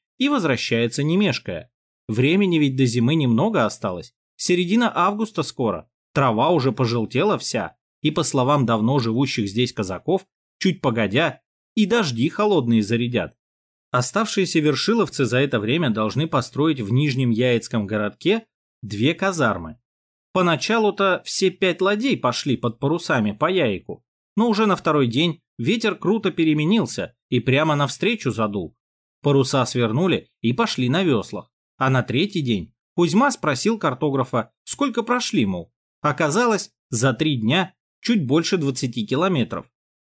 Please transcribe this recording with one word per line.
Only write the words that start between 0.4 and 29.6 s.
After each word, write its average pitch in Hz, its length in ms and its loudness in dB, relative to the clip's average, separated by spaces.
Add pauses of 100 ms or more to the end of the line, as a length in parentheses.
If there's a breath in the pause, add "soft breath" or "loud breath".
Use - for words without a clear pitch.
не 160 140 0
мешкая. 117 540 -4 (360)
Времени 165 500 2
ведь 139 180 2
до 131 100 4
зимы 123 300 2
немного 143 500 2
осталось, 92 480 -6 (220)
середина 180 580 0
августа 202 500 -2
скоро, 104 460 -4 (240)
трава 131 360 2
уже 135 220 2
пожелтела 120 680 0
вся, 107 380 -6 (260)
и, 156 100 0
по 160 120 -2
словам 135 420 2
давно 113 340 2
живущих 117 480 0
здесь 120 260 -2
казаков, 101 520 -4 (340)
чуть 185 220 0
погодя, 117 600 -2 (340)
и 214 100 4
дожди 165 420 0
холодные 151 540 2
зарядят. 117 540 -2 (560)
Оставшиеся 180 680 0
вершиловцы 151 640 0
за 120 140 0
это 135 200 0
время 127 300 0
должны 110 360 -2
построить 147 540 -2
в 104 140 -4
Нижнем 131 360 0
Яицком 117 560 0
городке 107 600 -2 (360)
две 107 320 -2
казармы. 117 640 -2 (520)
Поначалу-то 190 920 0
все - 240 0
пять 185 320 -2
ладей 208 340 2
пошли 127 400 -2
под 117 240 -4
парусами 123 540 0
по 156 180 0
Яику, 110 540 -2 (320)
но 226 100 2
уже 214 180 2
на 190 120 2
второй 147 300 2
день 147 340 -2 (160)
ветер 196 380 0
круто 196 360 0
переменился 156 840 0 (140)
и 123 120 0
прямо 147 340 2
навстречу 147 560 -2
задул. 101 460 -4 (440)
Паруса 135 440 2